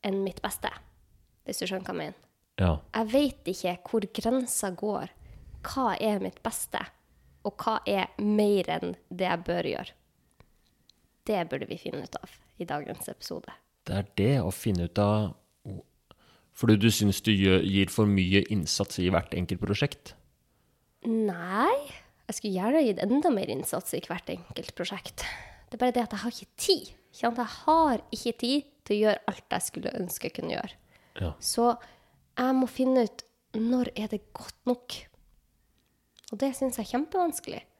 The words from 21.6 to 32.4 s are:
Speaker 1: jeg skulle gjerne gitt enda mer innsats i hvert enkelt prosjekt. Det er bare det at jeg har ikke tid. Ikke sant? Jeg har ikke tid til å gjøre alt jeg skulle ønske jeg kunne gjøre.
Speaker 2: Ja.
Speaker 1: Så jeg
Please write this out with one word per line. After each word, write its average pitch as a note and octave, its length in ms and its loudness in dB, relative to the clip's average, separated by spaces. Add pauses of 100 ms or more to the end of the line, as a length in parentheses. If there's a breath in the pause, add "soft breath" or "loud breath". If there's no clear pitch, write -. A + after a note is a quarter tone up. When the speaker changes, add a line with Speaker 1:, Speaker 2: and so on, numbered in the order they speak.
Speaker 1:
jeg - 180 -6
skulle G3+ 160 -4
gjerne A#3 300 4
gitt G#3+ 180 2
enda C#4+ 300 4
mer G3 200 0
innsats - 420 -4
i - 60 -2
hvert - 300 -8
enkelt F#3 440 -10
prosjekt. - 520 -8 (360 loud breath)
Det - 140 -14
er A3 60 -4
bare B3 140 2
det A#3+ 100 0
at - 80 -8
jeg G3+ 100 -6
har A#3 120 -4
ikke - 220 -18
tid. - 280 0 (180)
Ikke - 160 -20
sant? A#3+ 220 0
Jeg A3+ 140 -6
har D#4 520 4
ikke - 280 -4
tid C4+ 340 0 (100)
til - 160 0
å G#3 60 2
gjøre G#3+ 240 4
alt - 320 -4
jeg - 80 -4
skulle - 300 -6
ønske - 340 -6
jeg - 80 -12
kunne E3+ 160 -6
gjøre. - 240 -8 (380 soft breath)
Speaker 2:
Ja. F2 220 -4
Speaker 1:
Så - 300 0 (680 loud breath)
jeg B3+ 180 2